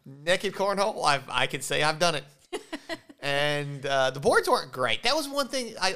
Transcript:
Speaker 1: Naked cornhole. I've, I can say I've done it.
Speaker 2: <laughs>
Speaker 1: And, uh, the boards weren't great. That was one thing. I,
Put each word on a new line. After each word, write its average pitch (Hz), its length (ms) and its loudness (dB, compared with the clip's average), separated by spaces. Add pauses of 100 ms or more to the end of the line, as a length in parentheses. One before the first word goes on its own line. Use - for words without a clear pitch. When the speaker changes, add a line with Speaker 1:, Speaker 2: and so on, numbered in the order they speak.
Speaker 1:
Naked 165 480 -2
cornhole. 196 520 0
I've, 139 240 2
I 127 180 2
can 139 140 -4
say 143 220 0
I've 151 160 2
done 170 160 2
it. 135 80 -6 (280)
Speaker 2:
<laughs> 359 100 -8 (640)
Speaker 1:
And, 143 600 -2
uh, 135 240 2
the 139 100 -8
boards 302 300 4
weren't 175 220 0
great. 120 320 0
That 262 120 2
was 294 140 -2
one 277 180 -2
thing. 240 320 -6
I, 190 160 2